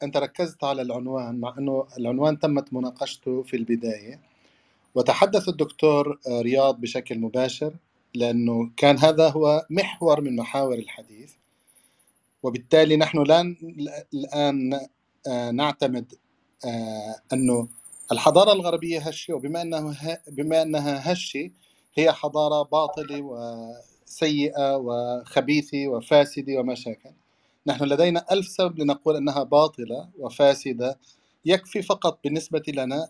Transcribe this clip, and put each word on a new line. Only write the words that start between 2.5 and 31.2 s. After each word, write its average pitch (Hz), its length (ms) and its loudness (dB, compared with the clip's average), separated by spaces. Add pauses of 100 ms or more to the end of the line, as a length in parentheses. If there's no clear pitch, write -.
مناقشته 127 720 -6
في 127 140 -6
البداية، 113 600 -4 (760)
وتحدث 180 540 4
الدكتور، 147 760 2
آه، 120 140 -2
رياض 127 400 2
بشكل 120 380 -6
مباشر، 127 540 -4 (420)
لأنه 117 600 0
كان 143 220 6
هذا 156 300 6
هو 151 400 2
محور 156 520 2
من 131 140 -4
محاور 127 380 -2
الحديث، 113 580 -14 (1120)
وبالتالي 151 540 4
نحن 151 260 2
لا 160 180 6
ن-، 175 140 -4 (580)
الآن، 139 680 -2 (480)
آه، 120 240 -4
نعتمد، 127 640 -2 (520)
آه، 110 500 -8 (180)
أنه 123 340 2 (440)
الحضارة 170 420 6
الغربية 170 460 -2
هشة، 156 340 -8
وبما 147 280 -6
أنه 156 300 -6
ه-، 156 360 -8
بما 151 340 0
أنها 147 520 -2
هشة 180 360 -6 (460)
هي 156 160 6
حضارة 151 520 0
باطلة 147 580 -2
وسيئة 135 1600 -4
وخبيثة 123 1080 -2
وفاسدة 139 720 2
وما 123 160 -2
شاكل. 120 340 -14 (580)
نحن 143 160 -2
لدينا 165 480 2
ألف 190 160 0
سبب 175 320 -2
لنقول 147 360 0
أنها 143 280 -2
باطلة 143 760 2
وفاسدة، 135 840 0 (460)